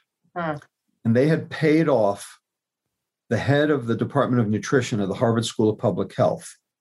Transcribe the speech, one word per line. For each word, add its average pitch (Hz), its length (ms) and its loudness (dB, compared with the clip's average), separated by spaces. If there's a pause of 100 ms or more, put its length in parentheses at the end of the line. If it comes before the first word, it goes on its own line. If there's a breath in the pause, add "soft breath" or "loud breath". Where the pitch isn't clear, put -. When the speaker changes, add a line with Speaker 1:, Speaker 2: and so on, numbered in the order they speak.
(340)
Speaker 1:
Huh. 160 220 -6 (480)
Speaker 2:
And 113 100 2
they 135 140 4
had 160 220 0
paid 160 360 2
off 110 540 0 (880)
the 113 80 -2
head 143 340 0
of 131 160 -2
the 113 80 0
Department 123 460 0
of 104 80 0
Nutrition 107 520 0
of 95 100 -2
the 87 60 -2
Harvard 117 280 0
School 110 240 0
of 107 100 0
Public 120 380 -2
Health, 85 340 -2 (300)